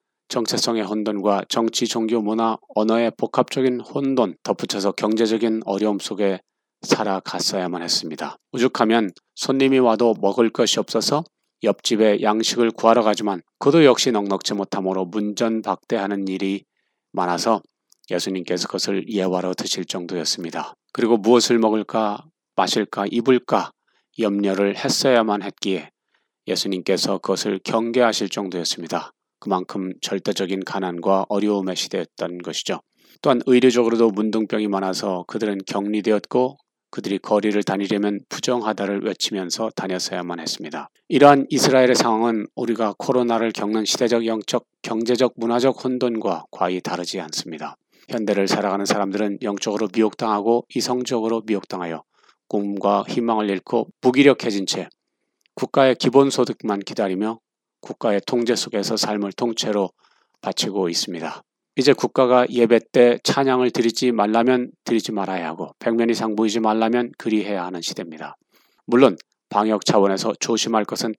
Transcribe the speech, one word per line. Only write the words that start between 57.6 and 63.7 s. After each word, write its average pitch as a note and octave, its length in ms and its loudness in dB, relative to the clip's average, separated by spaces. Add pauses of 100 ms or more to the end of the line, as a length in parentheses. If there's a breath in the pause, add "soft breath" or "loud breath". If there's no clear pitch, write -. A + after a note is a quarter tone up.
국가의 G#2 460 -2
통제 A#2+ 280 0
속에서 G#2 400 -4
삶을 G#2 360 -2
통째로 G#2+ 580 -2 (520)
바치고 F#2+ 480 -2
있습니다. E2 520 -6 (360)
이제 C3+ 160 4
국가가 B2 540 2
예배 A#2 340 4 (100)
때 A#2+ 320 6
찬양을 B2+ 480 2